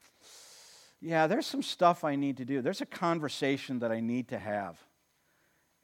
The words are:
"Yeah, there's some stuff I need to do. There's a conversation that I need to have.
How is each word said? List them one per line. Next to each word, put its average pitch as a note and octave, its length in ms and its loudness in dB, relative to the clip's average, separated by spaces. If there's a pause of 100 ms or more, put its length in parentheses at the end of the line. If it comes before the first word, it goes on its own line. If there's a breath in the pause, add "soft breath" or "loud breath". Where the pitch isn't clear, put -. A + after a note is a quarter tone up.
(1000 soft breath)
"Yeah, D#3+ 260 4
there's A#3 200 0
some C#4 160 -4
stuff F3 420 4
I C#3+ 120 0
need C#3 220 0
to B2+ 60 -8
do. C3 180 -2
There's F3 180 -2
a - 60 -6
conversation C#3 920 -2
that A2+ 120 0
I A2+ 80 0
need A#2+ 280 -2
to A#2 100 -6
have. G2 400 -6 (1040)